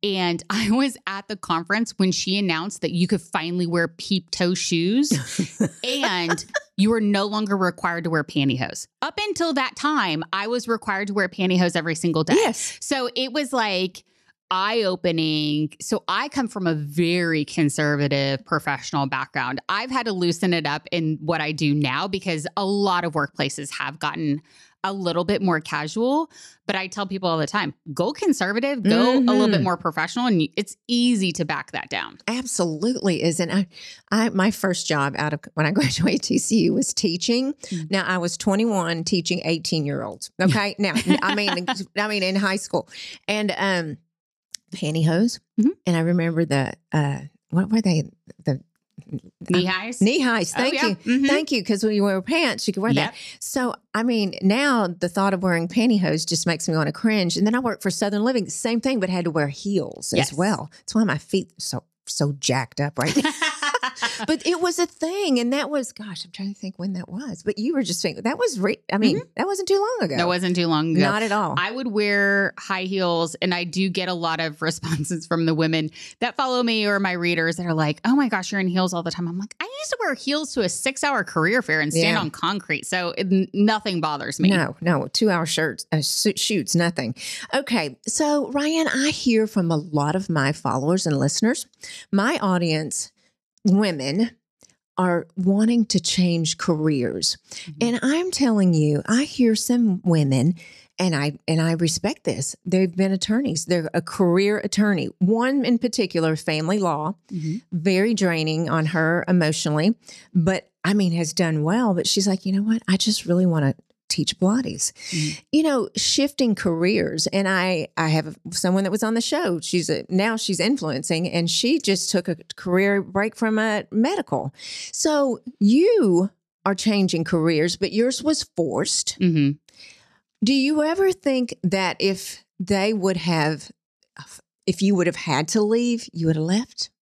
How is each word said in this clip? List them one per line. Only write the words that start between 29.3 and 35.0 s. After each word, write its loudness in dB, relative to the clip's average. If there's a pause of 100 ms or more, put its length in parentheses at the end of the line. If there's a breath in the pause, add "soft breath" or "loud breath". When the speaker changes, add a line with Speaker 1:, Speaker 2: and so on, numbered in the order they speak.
Speaker 1:
bit 4
Speaker 2:
Mm-hmm. 2
Speaker 1:
more 2
professional," -2
and 4
you, 0
it's -6 (120)
easy 2
to 0
back -6
that -8
down. -6
Speaker 2:
Absolutely -2
is. 2
And -2
I, 2 (440 loud breath)
I, 2
my 2
first -2
job 0